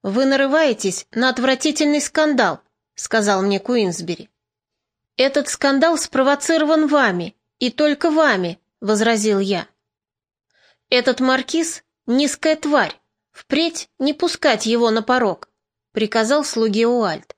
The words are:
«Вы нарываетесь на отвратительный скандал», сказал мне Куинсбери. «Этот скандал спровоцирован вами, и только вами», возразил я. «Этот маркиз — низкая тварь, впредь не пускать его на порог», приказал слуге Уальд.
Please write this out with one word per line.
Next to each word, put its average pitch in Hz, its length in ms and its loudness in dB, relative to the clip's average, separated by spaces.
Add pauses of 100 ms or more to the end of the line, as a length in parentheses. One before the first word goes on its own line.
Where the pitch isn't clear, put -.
«Вы 208 220 0
нарываетесь 269 880 0
на 247 160 0
отвратительный 285 720 0
скандал», 262 600 0 (340)
сказал 202 480 0
мне 196 160 0
Куинсбери. 185 720 -4 (880)
«Этот 269 320 0
скандал 277 500 0
спровоцирован 302 880 0
вами, 226 480 0 (240)
и 247 120 -2
только 302 400 0
вами», 214 480 0 (220)
возразил 214 600 0
я. 190 260 -4 (1200)
«Этот 247 300 0
маркиз — 262 640 -2 (240)
низкая 294 500 0
тварь, 294 420 -2 (360)
впредь - 640 -4
не 285 160 0
пускать 302 520 -2
его 233 240 2
на 220 120 0
порог», 240 460 0 (440)
приказал 226 520 0
слуге 226 420 0
Уальд. 226 520 -2